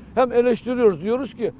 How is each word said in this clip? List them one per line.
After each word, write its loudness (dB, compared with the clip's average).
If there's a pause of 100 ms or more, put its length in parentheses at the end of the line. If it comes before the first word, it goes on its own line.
(160)
Hem 2
eleştiriyoruz, 0
diyoruz -4
ki -6